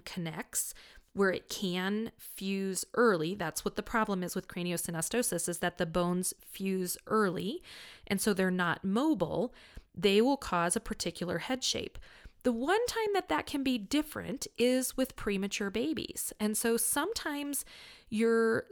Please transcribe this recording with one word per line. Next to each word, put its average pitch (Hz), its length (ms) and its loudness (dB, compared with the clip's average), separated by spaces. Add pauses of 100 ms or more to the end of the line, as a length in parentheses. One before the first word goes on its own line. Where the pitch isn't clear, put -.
connects, - 680 -6 (400)
where 196 180 2
it - 180 -4
can 196 720 -2
fuse 196 640 -4 (100)
early, 196 420 4
that's 170 280 -4
what 202 120 -4
the 208 80 -2
problem 208 400 0
is 175 100 -6
with - 140 -6
craniosynostosis, 175 1000 -2
is 175 100 -2
that 175 200 -4
the 180 80 2
bones 180 480 0 (100)
fuse 190 600 -2
early, 202 560 0 (460)
and 196 120 0
so 208 140 4
they're 185 160 2
not 180 340 0
mobile. 202 720 2 (400)
They 196 260 4
will 269 160 6
cause 175 380 0
a - 60 0
particular 175 580 -4
head 254 240 -4
shape. - 380 -2 (420)
The 254 80 2
one 302 360 2
time 440 280 0
that 370 140 0
that 302 180 0
can 285 160 -2
be 254 160 2
different 277 720 -2 (100)
is 254 380 2
with 254 180 0
premature 202 560 -2
babies. 247 720 -4
And 214 160 0
so 233 200 2
sometimes 285 880 -2 (440)
your 226 640 4